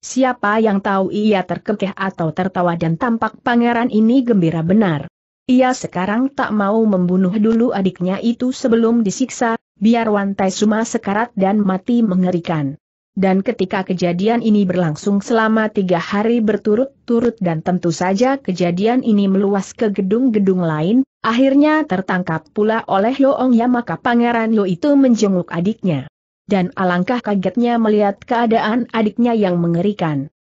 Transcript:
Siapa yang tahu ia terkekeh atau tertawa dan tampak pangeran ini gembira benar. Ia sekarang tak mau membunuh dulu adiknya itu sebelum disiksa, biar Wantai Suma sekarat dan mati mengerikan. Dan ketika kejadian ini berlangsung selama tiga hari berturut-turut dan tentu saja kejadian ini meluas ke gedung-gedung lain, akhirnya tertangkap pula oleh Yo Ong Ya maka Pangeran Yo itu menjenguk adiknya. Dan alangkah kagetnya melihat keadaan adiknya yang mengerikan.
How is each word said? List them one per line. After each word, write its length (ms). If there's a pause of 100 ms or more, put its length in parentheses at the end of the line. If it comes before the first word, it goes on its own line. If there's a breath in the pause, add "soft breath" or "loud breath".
Siapa 560
yang 240
tahu 320
ia 320
terkekeh 480
atau 400
tertawa 400
dan 240
tampak 480
pangeran 480
ini 320
gembira 400
benar. 400 (400)
Ia 320
sekarang 560
tak 160
mau 320
membunuh 560
dulu 400
adiknya 480
itu 240
sebelum 560
disiksa, 480 (240)
biar 320
Wantai 400
Suma 320
sekarat 560
dan 240
mati 400
mengerikan. 800 (320)
Dan 320
ketika 400
kejadian 560
ini 240
berlangsung 560
selama 480
tiga 320
hari 400
berturut-turut 960
dan 240
tentu 320
saja 480
kejadian 640
ini 240
meluas 480
ke 160
gedung-gedung 720
lain, 400 (160)
akhirnya 640
tertangkap 720
pula 320
oleh 240
Yo 240
Ong 160
Ya 160
maka 320
Pangeran 560
Yo 80
itu 320
menjenguk 560
adiknya. 560 (400)
Dan 240
alangkah 480
kagetnya 560
melihat 400
keadaan 720
adiknya 480
yang 240
mengerikan. 720 (180)